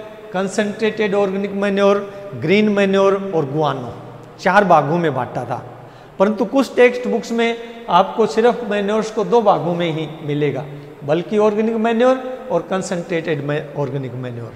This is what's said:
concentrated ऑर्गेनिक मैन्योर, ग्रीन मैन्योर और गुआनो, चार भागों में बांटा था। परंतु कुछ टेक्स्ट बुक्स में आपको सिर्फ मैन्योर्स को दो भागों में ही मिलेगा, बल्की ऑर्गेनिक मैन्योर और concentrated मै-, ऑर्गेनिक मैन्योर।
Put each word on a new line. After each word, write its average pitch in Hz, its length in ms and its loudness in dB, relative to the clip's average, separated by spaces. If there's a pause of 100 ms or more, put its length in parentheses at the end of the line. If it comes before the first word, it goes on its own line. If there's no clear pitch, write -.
(320)
concentrated 208 840 -2
ऑर्गेनिक 196 380 0
मैन्योर, 202 640 2 (200)
ग्रीन 190 340 2
मैन्योर 196 640 2
और 143 180 0
गुआनो, 135 420 -2 (460)
चार 196 240 4
भागों 160 340 6
में 160 160 0
बांटा 123 300 -6
था। 117 200 -8 (540)
परंतु 214 260 2
कुछ 269 320 0
टेक्स्ट 240 320 4
बुक्स 208 240 -2
में 233 240 0 (320)
आपको 196 380 4
सिर्फ 226 440 0
मैन्योर्स 208 400 -2
को 214 140 -4
दो 226 180 2
भागों 175 320 2
में 170 160 -2
ही 156 180 -4 (140)
मिलेगा, 147 420 -2 (400)
बल्की 175 340 0
ऑर्गेनिक 214 360 2
मैन्योर 233 760 0
और 170 200 -2
concentrated 170 760 -4
मै-, 147 320 -4
ऑर्गेनिक 131 380 -4
मैन्योर। 120 420 -10